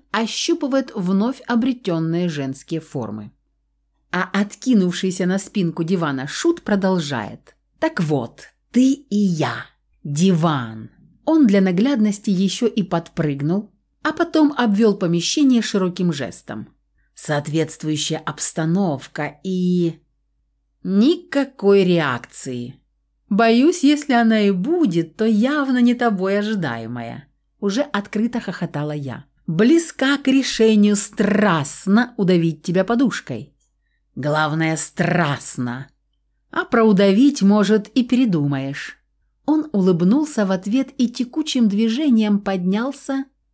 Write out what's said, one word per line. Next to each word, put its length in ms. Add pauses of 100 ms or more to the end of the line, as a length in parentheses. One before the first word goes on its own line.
(100)
ощупывает 840
вновь 520
обретённые 840
женские 500
формы. 500 (800)
А 120 (100)
откинувшийся 960
на 120
спинку 460
дивана 420
шут 360
продолжает. 920 (220)
«Так 220
вот, 440 (260)
ты 220
и 240
я. 500 (360)
Диван». 880 (360)
Он 200
для 140
наглядности 680
ещё 360
и 160
подпрыгнул, 880 (320)
а 100
потом 440
обвёл 400
помещение 640
широким 520
жестом. 560 (460)
Соответствующая 1000
обстановка 1300
и 560 (840)
никакой 1000
реакции. 1000 (500)
Боюсь, 500
если 300
она 280
и 100
будет, 680
то 80
явно 540
не 160
тобой 440
ожидаемая. 920 (320)
Уже 200
открыто 600
хохотала 520
я. 320 (220)
Близка 720
к 100
решению 680
страстно 1200
удавить 440
тебя 220
подушкой. 720 (600)
Главное, 600
страстно. 1120 (640)
А 160
про 180
удавить, 560
может, 480
и 160
передумаешь. 920 (480)
Он 260
улыбнулся 720
в 80
ответ 460
и 100
текучим 600
движением 680
поднялся, 840 (300)